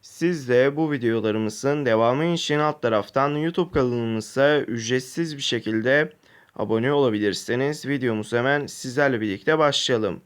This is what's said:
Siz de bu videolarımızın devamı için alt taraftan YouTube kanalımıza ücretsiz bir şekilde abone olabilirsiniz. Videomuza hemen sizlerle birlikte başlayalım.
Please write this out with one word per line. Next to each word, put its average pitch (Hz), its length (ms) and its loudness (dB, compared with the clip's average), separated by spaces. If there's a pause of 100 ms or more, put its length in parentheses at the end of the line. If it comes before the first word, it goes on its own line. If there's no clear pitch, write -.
Siz 160 480 -4
de 131 260 4
bu 156 160 0
videolarımızın 113 920 0
devamı 120 400 4
için 160 340 0
alt 151 220 0
taraftan 131 540 0
YouTube 165 360 -2
kanalımıza 123 880 0
ücretsiz 127 760 -4
bir 139 40 -10
şekilde 120 720 0 (420)
abone 113 380 0
olabilirsiniz. 127 920 0
Videomuza 120 520 -2
hemen 139 280 0
sizlerle 131 560 -2
birlikte 110 360 -2
başlayalım. 120 680 0